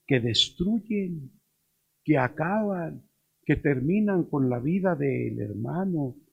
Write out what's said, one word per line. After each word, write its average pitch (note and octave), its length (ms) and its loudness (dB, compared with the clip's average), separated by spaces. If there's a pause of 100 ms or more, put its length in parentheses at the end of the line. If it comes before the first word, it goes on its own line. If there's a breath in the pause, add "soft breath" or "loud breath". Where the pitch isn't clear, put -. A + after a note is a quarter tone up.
que C3 140 4
destruyen, F3 1120 -2 (720)
que D3+ 140 4
acaban, E3 880 -2 (420)
que D3 100 2
terminan E3+ 680 2
con C3+ 240 0
la B2 100 0
vida F3 360 0
del B2 440 -2
hermano, C3+ 760 -4 (180)